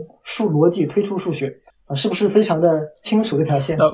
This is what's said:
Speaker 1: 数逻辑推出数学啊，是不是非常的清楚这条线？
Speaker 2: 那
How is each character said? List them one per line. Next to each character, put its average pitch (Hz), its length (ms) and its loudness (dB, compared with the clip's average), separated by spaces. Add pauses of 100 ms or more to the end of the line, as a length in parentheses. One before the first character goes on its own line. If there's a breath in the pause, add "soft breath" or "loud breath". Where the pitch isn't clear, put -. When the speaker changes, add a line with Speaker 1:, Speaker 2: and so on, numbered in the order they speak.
(240)
Speaker 1:
数 214 260 -4
逻 156 200 4
辑 170 160 0
推 202 180 -2
出 196 140 -6
数 175 140 -6
学 139 220 -6 (320 soft breath)
啊， - 80 -8
是 139 140 -2
不 - 60 -2
是 202 160 0
非 214 120 4
常 165 200 0
的 165 180 4 (240)
清 214 180 2
楚 147 160 -2
这 135 60 2
条 139 160 0
线？ 151 180 -2
Speaker 2:
那 156 160 4